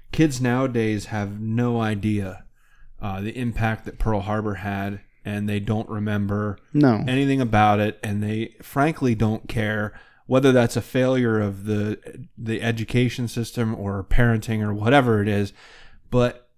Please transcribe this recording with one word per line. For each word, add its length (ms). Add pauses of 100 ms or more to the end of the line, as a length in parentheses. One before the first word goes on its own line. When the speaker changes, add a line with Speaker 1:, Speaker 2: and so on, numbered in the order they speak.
(120)
Speaker 1:
kids 280
nowadays 680
have 340
no 400
idea, 640 (560)
uh, 200
the 180
impact 460
that 140
Pearl 220
Harbor 340
had, 460 (240)
and 240
they 120
don't 280
remember 680 (140)
Speaker 2:
No. 340
Speaker 1:
anything 340
about 400
it, 220
and 200
they 400
frankly 520
don't 340
care 440 (340)
whether 260
that's 240
a 60
failure 580
of 240
the, 640 (100)
the 260
education 680
system 460
or 300
parenting 580
or 120
whatever 480
it 60
is. 240 (580)
But 480